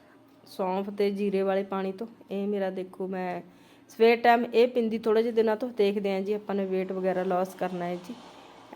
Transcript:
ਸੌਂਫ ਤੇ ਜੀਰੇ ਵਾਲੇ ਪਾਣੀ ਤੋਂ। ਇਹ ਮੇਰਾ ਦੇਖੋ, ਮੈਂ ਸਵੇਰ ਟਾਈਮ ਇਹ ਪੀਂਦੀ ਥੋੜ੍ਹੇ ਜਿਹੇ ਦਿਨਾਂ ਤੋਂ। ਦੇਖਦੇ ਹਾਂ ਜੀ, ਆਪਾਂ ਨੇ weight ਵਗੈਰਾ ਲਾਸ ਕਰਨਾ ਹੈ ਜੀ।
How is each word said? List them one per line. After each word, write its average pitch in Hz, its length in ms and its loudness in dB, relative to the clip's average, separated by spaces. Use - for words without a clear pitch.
ਸੌਂਫ 196 440 -4
ਤੇ 208 220 0
ਜੀਰੇ 196 300 0
ਵਾਲੇ 196 220 0
ਪਾਣੀ 190 280 -4
ਤੋਂ। 208 160 -10
ਇਹ 196 160 -4
ਮੇਰਾ 202 220 -2
ਦੇਖੋ, 185 380 -8
ਮੈਂ 180 340 -6
ਸਵੇਰ 226 280 6
ਟਾਈਮ 233 360 6
ਇਹ 226 140 6
ਪੀਂਦੀ 226 300 0
ਥੋੜ੍ਹੇ 220 260 2
ਜਿਹੇ 233 100 -2
ਦਿਨਾਂ 220 220 2
ਤੋਂ। 247 140 -6
ਦੇਖਦੇ 202 440 0
ਹਾਂ 190 80 -2
ਜੀ, 196 120 -2
ਆਪਾਂ 208 220 -4
ਨੇ 196 100 0
weight 185 340 -2
ਵਗੈਰਾ 185 240 0
ਲਾਸ 185 320 -2
ਕਰਨਾ 180 300 -6
ਹੈ 175 100 -4
ਜੀ। 180 200 -12